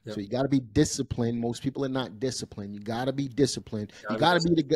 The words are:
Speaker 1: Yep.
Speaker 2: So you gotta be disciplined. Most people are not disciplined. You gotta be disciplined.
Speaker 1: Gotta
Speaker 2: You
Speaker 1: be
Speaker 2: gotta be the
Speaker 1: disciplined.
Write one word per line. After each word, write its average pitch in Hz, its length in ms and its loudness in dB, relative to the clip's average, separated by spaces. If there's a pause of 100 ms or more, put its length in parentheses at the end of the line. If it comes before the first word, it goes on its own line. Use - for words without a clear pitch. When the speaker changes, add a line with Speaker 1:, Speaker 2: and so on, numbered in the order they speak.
Speaker 1:
Yep. 107 100 -8
Speaker 2:
So 107 40 -6
you 98 80 -6
gotta 127 220 0
be 139 100 4
disciplined. 120 800 0
Most 117 220 -4
people 135 240 -4
are 131 40 -2
not 117 300 -4
disciplined. 107 540 -6
You 101 80 -12
gotta 117 320 -2
be 139 160 -2
disciplined. 110 720 0
Speaker 1:
Gotta 107 120 -4
Speaker 2:
You 110 40 0
Speaker 1:
be - 20 0
Speaker 2:
gotta 170 200 6
be 170 100 2
the 170 60 4
Speaker 1:
disciplined. 147 200 2